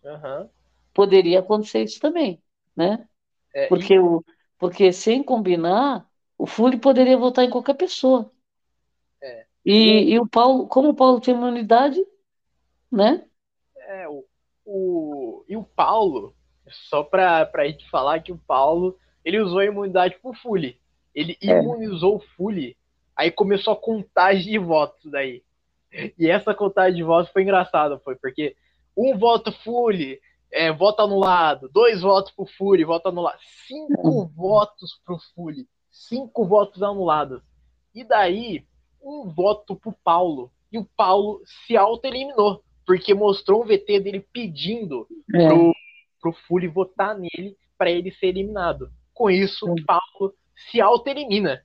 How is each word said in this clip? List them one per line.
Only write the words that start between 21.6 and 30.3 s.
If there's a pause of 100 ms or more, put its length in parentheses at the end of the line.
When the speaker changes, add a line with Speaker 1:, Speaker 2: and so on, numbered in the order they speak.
Speaker 1:
imunizou
o
Fuli, (380)
aí
começou
a
contagem
de
votos
daí. (760)
E
essa
contagem
de
votos
foi
engraçada,
foi,
porque (400)
um
voto
Fuli, (320)